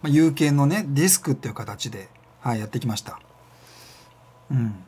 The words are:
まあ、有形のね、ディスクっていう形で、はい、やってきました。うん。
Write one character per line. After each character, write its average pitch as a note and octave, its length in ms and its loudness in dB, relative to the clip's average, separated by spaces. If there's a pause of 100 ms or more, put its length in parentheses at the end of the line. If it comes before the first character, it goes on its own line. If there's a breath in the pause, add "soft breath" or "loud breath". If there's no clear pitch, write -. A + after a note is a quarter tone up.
ま D#3 60 -6
あ、 - 20 -2
有 D#3 220 6
形 D3 200 2
の C#3+ 160 4
ね、 F#3 200 0
デ C#3 180 2
ィ - 40 4
ス - 100 4
ク - 120 -4
っ C3 40 0
て - 120 -12
い A2 40 -8
う - 20 -10
形 G#2 380 -10
で、 G2 180 -16 (300)
は A#2+ 160 -2
い、 A2+ 40 -4
や G#2+ 80 -8
っ - 20 -10
て B2 100 -4
き - 80 -4
ま A2 80 -2
し - 60 -8
た。 - 180 -16 (1300 loud breath)
う - 20 -4
ん。 A2+ 220 0 (120)